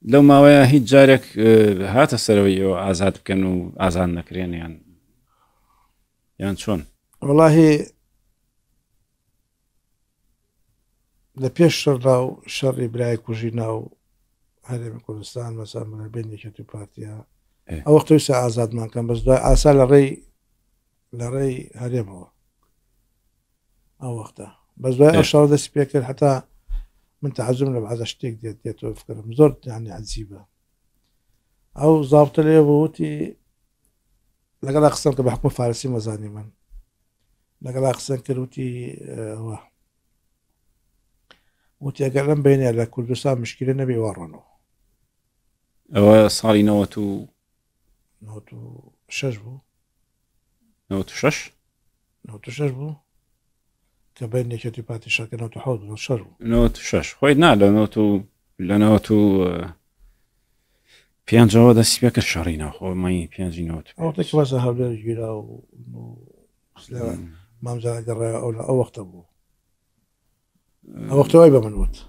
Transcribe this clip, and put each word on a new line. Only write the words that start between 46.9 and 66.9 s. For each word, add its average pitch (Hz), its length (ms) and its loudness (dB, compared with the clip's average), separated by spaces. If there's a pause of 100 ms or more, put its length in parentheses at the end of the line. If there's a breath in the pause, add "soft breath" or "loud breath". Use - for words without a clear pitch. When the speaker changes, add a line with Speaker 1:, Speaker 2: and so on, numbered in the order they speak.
Speaker 1:
و 104 100 -6 (1160)
Speaker 2:
نەوەت 107 280 -20
و 117 80 -20 (560)
شەش 131 260 -6
بوو. 131 180 -20 (1300)
Speaker 1:
نەوەت 98 220 -6
و - 100 -20
شەش؟ 151 160 -2 (880)
Speaker 2:
نەوەت 107 220 -20
و 127 40 -16
شەش 139 260 -6
بوو. 151 180 -12 (1200)
کە - 160 -14
بین 123 200 -4
یەکێتی 117 360 -10
پارتی 113 300 -14
شەکە 110 220 -10
نەوەت 113 160 -12
و - 100 -16
حەوت 123 140 -4
بوو، 101 80 -18
نەوەت 107 140 -14
و - 60 -12
شەش 120 160 -4
بوو. - 120 -20 (160)
Speaker 1:
نەوەت 117 260 2
و - 120 -18
شەش. 80 180 -2 (100)
خۆی 139 260 4
نا، 165 80 6 (100)
لە 101 140 6
نەوەت 107 220 0
و، 107 80 2 (640)
لە 101 120 0
نەوەت 107 300 4
و 104 100 4 (2000)
پێنجەوە 117 500 6
دەستی - 240 2
پێ 123 140 2
کرد - 160 -2
شەڕینەوە. 78 440 -6
خۆ 98 100 -16 (160)
مای 90 340 -2
پێنجی 87 340 -10
نەوەت 80 180 -12
و - 40 -20
پێنج. - 80 -20
Speaker 2:
ئەو 165 80 -6
وەختە 160 200 -6
کە - 100 -10
باسە 135 280 0
هەولێر 123 280 -4 (120)
گیرا 113 320 -8
و، 107 100 -14 (480)
و - 60 -18 (840)
سلێ 123 180 -14